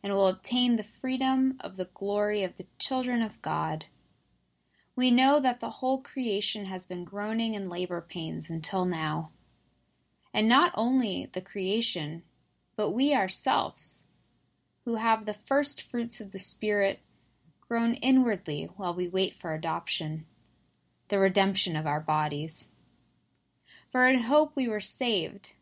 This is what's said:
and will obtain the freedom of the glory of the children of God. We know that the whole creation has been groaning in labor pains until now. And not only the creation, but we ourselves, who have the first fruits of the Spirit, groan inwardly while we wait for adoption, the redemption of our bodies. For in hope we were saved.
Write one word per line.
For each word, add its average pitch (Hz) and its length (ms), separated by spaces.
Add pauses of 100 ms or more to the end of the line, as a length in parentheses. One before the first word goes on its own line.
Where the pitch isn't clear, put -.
and 202 60
will 196 160
obtain 240 480
the 214 80
freedom 262 760
of 185 160
the 185 160
glory 208 500
of 185 140
the 175 100 (100)
children 247 440
of 214 200
God. 156 440 (1120)
We 254 140
know 262 280
that 254 220
the 233 180
whole 262 220
creation 208 640
has 190 200
been 175 200
groaning 214 480
in 196 160
labor 175 320
pains 165 480
until 165 340
now. 160 480 (1000)
And 214 160
not 285 260
only 226 560
the - 80
creation, 185 840 (520)
but 160 160
we 277 240
ourselves, - 920 (760)
who 233 120
have 220 300
the 214 80
first 285 480
fruits 233 380
of 196 140
the 190 60 (140)
Spirit, 202 460 (640)
groan 233 320
inwardly 220 720 (100)
while 180 180
we 180 140
wait 185 320
for 160 140
adoption, 160 720 (840)
the 202 100
redemption 190 600
of 156 100
our 147 140
bodies. 151 720 (1160)
For 254 160
in 262 180
hope 302 300
we 262 140
were 214 140
saved. 196 800